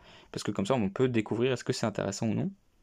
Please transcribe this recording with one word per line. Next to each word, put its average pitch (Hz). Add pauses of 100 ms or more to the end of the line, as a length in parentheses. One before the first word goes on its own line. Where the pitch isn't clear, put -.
(320)
Parce -
que 110
comme 98
ça, 131
on 104
peut 127
découvrir 117
est-ce 123
que -
c'est -
intéressant 101
ou 104
non. 139 (320)